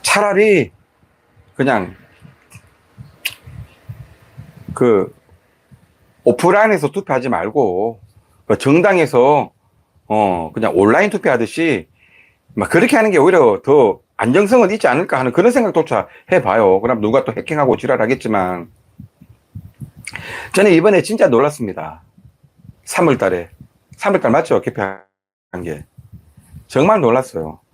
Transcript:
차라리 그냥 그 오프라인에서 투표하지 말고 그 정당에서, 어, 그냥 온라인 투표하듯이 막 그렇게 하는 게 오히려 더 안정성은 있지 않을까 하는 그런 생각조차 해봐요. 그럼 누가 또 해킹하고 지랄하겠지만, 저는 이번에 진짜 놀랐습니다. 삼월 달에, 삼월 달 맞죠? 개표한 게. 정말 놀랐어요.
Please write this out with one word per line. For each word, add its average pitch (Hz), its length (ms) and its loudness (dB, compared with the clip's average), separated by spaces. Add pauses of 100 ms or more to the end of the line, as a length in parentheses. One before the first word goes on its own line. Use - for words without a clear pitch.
차라리 202 680 0 (840)
그냥 107 400 -2 (2750)
그 110 400 0 (1080)
오프라인에서 180 680 0
투표하지 135 380 -6
말고 107 680 -4 (480)
그 107 100 0
정당에서, 147 920 2 (560)
어, 92 460 -2
그냥 110 240 -2
온라인 131 320 2
투표하듯이 139 800 -2 (680)
막 95 140 -4
그렇게 233 260 2
하는 214 160 2
게 175 60 2
오히려 139 460 4
더 131 360 2 (180)
안정성은 196 540 2
있지 214 160 -2
않을까 139 320 0
하는 127 140 -2
그런 208 180 2
생각조차 165 560 -2 (240)
해봐요. 101 500 2
그럼 117 200 -2
누가 120 240 0
또 120 80 -6
해킹하고 147 440 -2
지랄하겠지만, 110 920 -4 (1800)
저는 196 180 4
이번에 165 300 4
진짜 214 260 0
놀랐습니다. 113 760 -2 (840)
삼월 156 320 0
달에, 92 320 -4 (480)
삼월 196 240 -2
달 123 100 0
맞죠? 139 300 0
개표한 98 380 -8 (640)
게. 78 220 -12 (840)
정말 180 340 2
놀랐어요. 113 580 -2 (140)